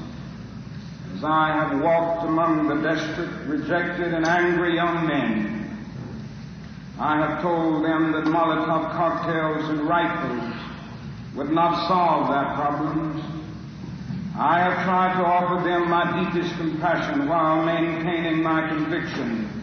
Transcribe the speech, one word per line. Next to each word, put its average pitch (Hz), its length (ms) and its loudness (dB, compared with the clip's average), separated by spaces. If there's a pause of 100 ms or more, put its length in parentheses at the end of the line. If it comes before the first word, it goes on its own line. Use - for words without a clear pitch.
(1160)
as - 80 -6
I 156 240 2
have 151 320 0
walked 165 460 2
among 160 420 2
the 147 180 0
desperate, 151 600 -4
rejected, 170 680 -2
and 160 140 0
angry 175 480 4
young 170 320 0
men. 117 800 -2 (1120)
I 151 160 2 (100)
have 156 140 -2
told 165 440 2
them 160 280 2
that 156 120 0
Molotov 160 680 2
cocktails 160 760 0
and 151 180 0
rifles 127 680 0 (800)
would 143 160 -4
not 170 380 4
solve 160 400 4
their 139 260 0
problems. 151 680 0 (1160)
I 160 200 4
have 180 240 2
tried 185 320 2
to 180 100 2
offer 180 420 2
them 175 220 2
my 175 400 2
deepest 170 280 0
compassion 156 680 0
while 160 360 4
maintaining 165 760 0
my 160 280 2
conviction 123 800 -2 (140)